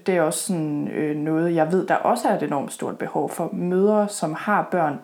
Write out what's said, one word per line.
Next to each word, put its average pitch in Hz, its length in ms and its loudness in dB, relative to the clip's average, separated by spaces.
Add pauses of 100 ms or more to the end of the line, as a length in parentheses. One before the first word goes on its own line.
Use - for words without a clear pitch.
det 185 100 4
er 170 60 4
også 160 240 0
sådan, 151 420 -2
øh, 151 280 -2
noget, 160 380 0
jeg 160 180 2
ved, 185 140 2
der 165 80 2
også 233 340 2
er 202 80 2
et 156 60 -2
enormt 143 300 -2
stort - 260 -6
behov 151 320 -4
for 170 220 -4
mødre, 196 560 2
som 160 300 -4
har 196 320 0
børn, 156 340 0